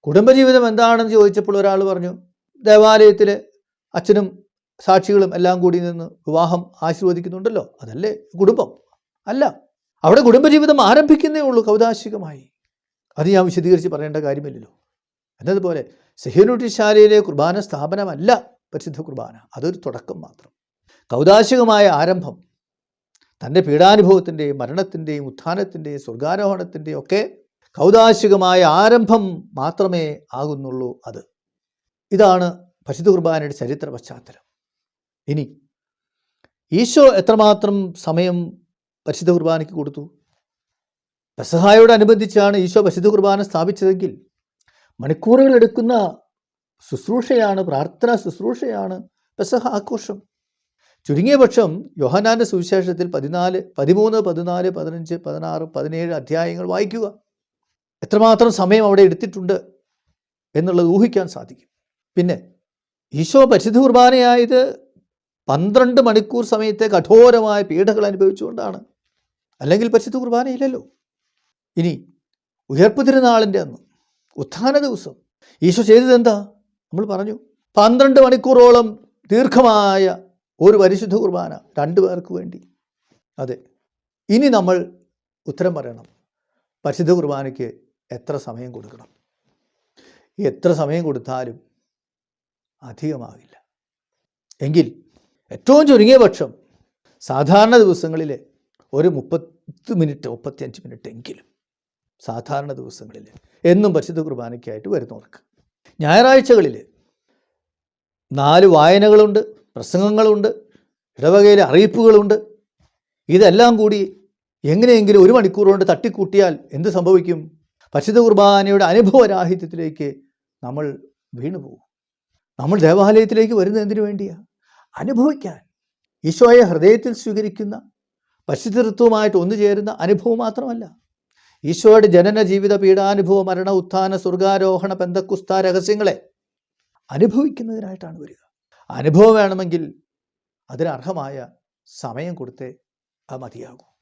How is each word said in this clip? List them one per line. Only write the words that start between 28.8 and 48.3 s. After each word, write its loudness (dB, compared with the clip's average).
ആരംഭം 2
മാത്രമേ -6
ആകുന്നുള്ളൂ -10
അത്. -20
ഇതാണ് 2
പരിശുദ്ധ -2
കുർബാനയുടെ -2
ചരിത്ര -12
പശ്ചാത്തലം. -20
ഇനി -6
ഈശോ 2
എത്രമാത്രം 0
സമയം -4
പരിശുദ്ധ -4
കുർബാനയ്ക്ക് -4
കൊടുത്തു? -14
പെസഹായോടനുബന്ധിച്ചാണ് 4
ഈശോ 0
പരിശുദ്ധ 0
കുർബാന 0
സ്ഥാപിച്ചതെങ്കിൽ -4
മണിക്കൂറുകൾ 2
എടുക്കുന്ന 2
ശുശ്രൂഷയാണ്, -4
പ്രാർത്ഥനാ -4
ശുശ്രൂഷയാണ് -8